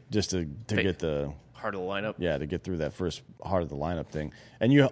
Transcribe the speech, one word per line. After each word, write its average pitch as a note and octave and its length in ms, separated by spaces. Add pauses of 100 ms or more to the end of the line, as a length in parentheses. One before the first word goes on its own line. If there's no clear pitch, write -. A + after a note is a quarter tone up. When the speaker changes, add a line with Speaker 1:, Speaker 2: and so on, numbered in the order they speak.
(100)
Speaker 1:
Just G#2+ 200
to, F2 180 (180)
to G#2+ 80
Speaker 2:
fa- - 80
Speaker 1:
get F#2 160
the D2 340 (200)
Speaker 2:
heart G2+ 240
of F#2+ 60
the F2+ 40
lineup. G2 320
Speaker 1:
Yeah, E2 180
to D2 100
get D#2+ 180
through F#2 140
that D2+ 140
first F2 300 (220)
heart F2+ 180
of D2+ 60
the C#2+ 80
lineup D#2 320
thing. D2+ 240 (260)
And B2 140
you, C#3 200